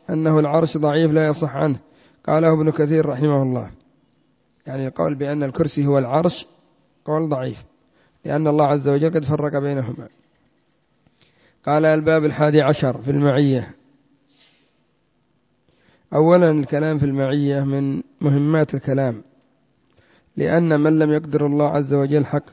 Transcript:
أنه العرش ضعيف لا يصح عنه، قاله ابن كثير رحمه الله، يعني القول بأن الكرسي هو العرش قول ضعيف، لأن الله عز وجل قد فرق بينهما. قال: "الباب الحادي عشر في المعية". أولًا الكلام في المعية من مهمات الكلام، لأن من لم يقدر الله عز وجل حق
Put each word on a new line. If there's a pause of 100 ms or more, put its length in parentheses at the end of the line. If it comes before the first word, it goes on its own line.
(100)
أنه
العرش
ضعيف
لا
يصح
عنه، (480)
قاله
ابن
كثير
رحمه
الله، (960)
يعني
القول
بأن
الكرسي
هو
العرش (580)
قول
ضعيف، (600)
لأن
الله
عز
وجل
قد
فرق
بينهما. (1600)
قال:
"الباب
الحادي
عشر
في
المعية". (2500)
أولًا
الكلام
في
المعية
من (180)
مهمات
الكلام، (1120)
لأن
من
لم
يقدر
الله
عز
وجل
حق